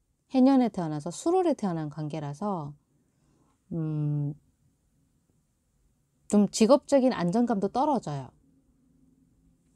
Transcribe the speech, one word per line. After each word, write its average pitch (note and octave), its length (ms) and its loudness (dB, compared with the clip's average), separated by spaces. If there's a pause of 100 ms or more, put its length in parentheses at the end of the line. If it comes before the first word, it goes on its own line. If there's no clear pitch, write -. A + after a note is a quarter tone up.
(300)
해년에 B3+ 400 4
태어나서 D#3 400 -6
술월에 E4+ 420 0
태어난 E3 380 -4
관계라서, D3+ 800 -8 (1000)
음, D3+ 600 -4 (2000)
좀 G#3 200 4
직업적인 C4 640 4
안정감도 G3 560 -2
떨어져요. G3 640 -4 (1400)